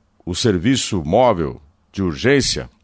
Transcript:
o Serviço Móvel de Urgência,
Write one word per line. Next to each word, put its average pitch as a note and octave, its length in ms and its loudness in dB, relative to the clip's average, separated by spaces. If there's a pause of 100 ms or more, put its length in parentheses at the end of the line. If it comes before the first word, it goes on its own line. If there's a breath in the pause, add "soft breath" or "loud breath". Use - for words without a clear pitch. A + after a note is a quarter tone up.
(260)
o F2+ 80 -6
Serviço G2+ 720 0
Móvel E2+ 560 0 (300)
de G2 100 -6
Urgência, F#2+ 680 0 (120)